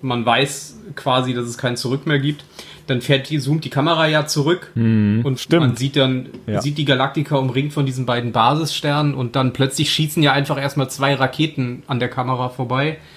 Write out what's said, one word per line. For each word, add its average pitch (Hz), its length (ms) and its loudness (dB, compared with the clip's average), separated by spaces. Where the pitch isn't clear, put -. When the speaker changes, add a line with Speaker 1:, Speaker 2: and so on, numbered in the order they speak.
Speaker 1:
man 120 240 -2
weiß 127 540 0
quasi, 127 380 0
dass 120 120 -4
es 117 120 -10
kein 120 180 -2
Zurück 135 300 -4
mehr 147 120 2
gibt, 147 260 -2
dann 123 160 -2
fährt 135 260 0
die, 151 100 -2
zoomt 143 280 -2
die 123 40 -6
Kamera 160 380 2
ja 151 180 2
zurück 151 480 0
Speaker 2:
Mhm, 110 500 4
Speaker 1:
und 131 140 0
Speaker 2:
stimmt. - 220 2
Speaker 1:
man 113 160 4
sieht 135 200 -2
dann, 131 340 2
Speaker 2:
Ja. 107 160 -2
Speaker 1:
sieht 147 160 -2
die 147 80 0
Galaktika 143 500 0
umringt 135 380 0
von 147 100 0
diesen 131 220 -2
beiden 120 260 -2
Basissternen 147 840 2
und 123 220 -4
dann 127 160 2
plötzlich 135 400 0
schießen 156 300 0
ja 143 100 4
einfach 143 260 0
erstmal 139 320 -2
zwei 139 240 0
Raketen 131 720 -2
an 127 140 -2
der 123 80 -2
Kamera 127 400 -2
vorbei. 135 480 -2